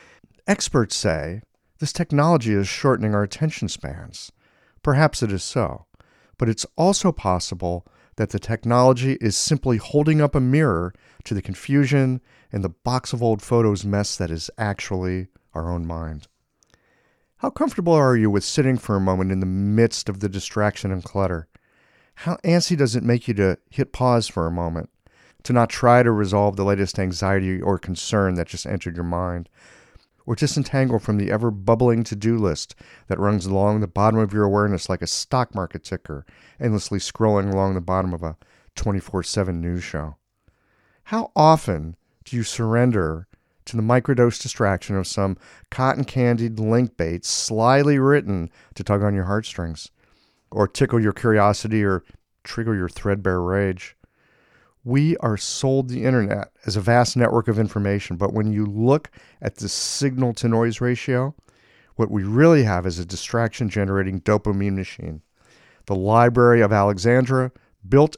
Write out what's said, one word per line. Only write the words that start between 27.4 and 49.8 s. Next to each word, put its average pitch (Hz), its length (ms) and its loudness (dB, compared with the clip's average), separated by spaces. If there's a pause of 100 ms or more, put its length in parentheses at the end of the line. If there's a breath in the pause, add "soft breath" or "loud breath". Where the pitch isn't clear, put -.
or 95 180 0
concern 95 560 -2
that 85 140 -4
just - 180 -12
entered 87 300 -6
your 87 80 -6
mind, 87 440 -6 (760 soft breath)
or 120 100 -4
disentangle 131 640 0
from 104 180 -2
the 101 140 -2
ever-bubbling 113 760 2
to-do 110 320 -2
list 95 380 -2 (320 loud breath)
that 95 120 -4
runs 101 280 0
along 101 340 2
the 104 60 0
bottom 110 340 2
of 101 120 0
your 104 120 2
awareness 101 440 0
like 92 120 -4
a 87 60 -6
stock - 480 -4
market 87 280 -8
ticker, 73 440 -12 (340 soft breath)
endlessly 107 380 -2
scrolling 101 520 0
along 98 240 0
the 92 60 -2
bottom 92 320 -2
of 85 100 -8
a 80 140 -8 (380 soft breath)
twenty-four 98 480 -4
seven 90 400 -4
news 87 200 -4
show? 76 340 -10 (880)
How - 300 -6
often 101 640 2 (300)
do 123 100 -8
you 117 60 0
surrender 110 840 0 (380)
to - 140 -10
the 110 40 0
microdose 123 600 2
distraction 98 540 -2
of 92 100 -4
some 98 320 -2 (320 soft breath)
cotton-candied 120 880 0
link 113 400 0
bait 85 260 -4
slyly 135 720 2
written 104 520 2 (240 soft breath)
to 95 100 -10
tug 101 180 0
on 101 120 0
your 95 100 -2
heartstrings, 90 640 -6 (600)